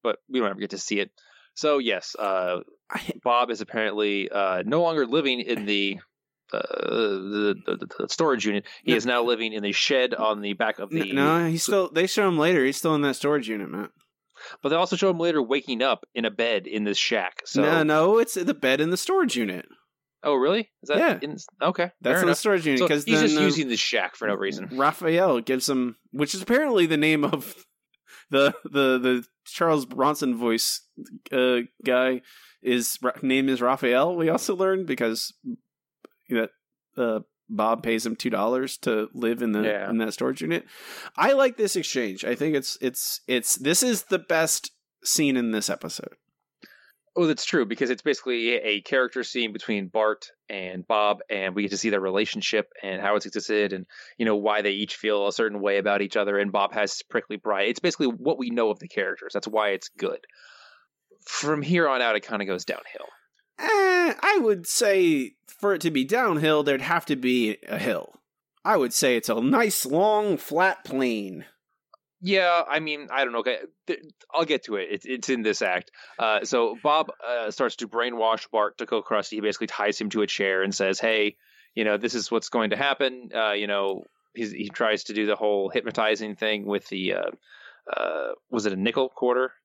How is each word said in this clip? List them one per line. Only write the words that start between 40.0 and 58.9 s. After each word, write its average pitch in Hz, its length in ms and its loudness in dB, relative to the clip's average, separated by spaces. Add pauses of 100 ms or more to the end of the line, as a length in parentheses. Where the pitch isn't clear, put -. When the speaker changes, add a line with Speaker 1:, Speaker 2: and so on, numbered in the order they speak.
Speaker 2:
storage 135 260 -4
unit. 165 240 -4 (540)
I 214 140 4
like 269 260 4
this 208 180 0
exchange. 117 480 -4
I 120 100 0
think 147 220 0
it's, - 240 -4
it's, - 480 -4
it's, 123 280 0
this 151 260 2
is 240 220 0
the 185 140 0
best 160 520 0 (340)
scene 139 320 2
in 120 140 0
this 110 180 -2
episode. - 460 -8 (1000)
Speaker 1:
Oh, 175 100 4
that's 151 180 0
true, 139 200 2
because 113 260 -2
it's 123 120 -2
basically 120 520 0
a, 113 80 0
a 104 180 0
character 127 420 0
scene 113 300 -4
between 104 340 -4
Bart 107 440 0 (180)
and 92 360 -8
Bob, 104 340 2 (120)
and 95 240 -2
we 104 80 0
get 101 80 -2
to 101 60 -4
see 113 140 0
their 101 100 2
relationship 104 720 -2 (100)
and 95 180 -6
how 101 140 2
it's 104 120 0
existed 104 460 0
and, 92 140 -8 (320)
you 117 60 0
know, 110 100 2
why 104 280 0
they 101 100 0
each 101 240 -6
feel 104 320 0
a 101 40 -2
certain 104 280 -2
way 101 180 0
about 101 240 0
each 101 140 -4
other, 101 220 0
and 101 120 0
Bob 101 220 0
has 104 360 -2
prickly 107 280 -4
pride. 101 320 0
It's 120 100 -4
basically 147 300 0
what 123 300 -2
we 123 120 -6
know 117 200 0
of 101 100 -4
the 90 80 -18
characters. 95 460 -6